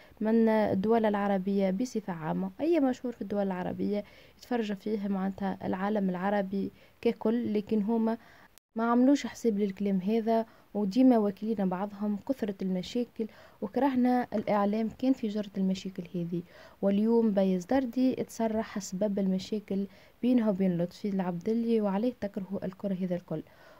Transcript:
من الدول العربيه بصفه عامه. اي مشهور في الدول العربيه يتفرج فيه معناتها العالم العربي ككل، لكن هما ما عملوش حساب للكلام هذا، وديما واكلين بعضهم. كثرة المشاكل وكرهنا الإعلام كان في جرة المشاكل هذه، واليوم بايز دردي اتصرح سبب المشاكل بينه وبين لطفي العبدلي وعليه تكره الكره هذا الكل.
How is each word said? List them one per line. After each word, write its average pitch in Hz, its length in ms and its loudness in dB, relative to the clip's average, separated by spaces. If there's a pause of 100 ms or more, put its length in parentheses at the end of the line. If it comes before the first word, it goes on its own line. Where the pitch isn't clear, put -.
(200)
من 220 280 4
الدول 214 560 2
العربيه 202 680 2
بصفه 214 420 -4
عامه. 175 380 -4 (100)
اي 320 200 2
مشهور 247 320 0
في 233 100 -12
الدول 202 240 -2
العربيه 190 580 -4 (340)
يتفرج 226 340 -4
فيه 208 360 -4
معناتها 190 560 -4
العالم 196 460 -2
العربي 196 600 -2 (300)
ككل، 226 540 0
لكن 208 280 0
هما 226 360 0 (580)
ما 226 80 -2
عملوش 247 420 4
حساب 220 320 -2
للكلام 196 420 0
هذا، 226 460 2 (280)
وديما 226 440 6
واكلين 208 500 0
بعضهم. 202 500 -4 (100)
كثرة 208 340 -4
المشاكل 190 640 -4 (360)
وكرهنا 247 720 2
الإعلام 208 540 0 (100)
كان 262 140 2
في 233 160 -4
جرة 208 280 -4
المشاكل 190 460 -2 (120)
هذه، 170 280 -4 (400)
واليوم 220 480 4
بايز 190 340 2
دردي 254 560 0
اتصرح 220 580 -4
سبب 196 400 -2
المشاكل 196 680 -2 (360)
بينه 240 260 4
وبين 185 300 2
لطفي 175 300 -4
العبدلي 202 720 0
وعليه 208 400 0
تكره 196 440 -8
الكره 190 360 -4
هذا 180 140 -2
الكل. 170 280 -6 (380)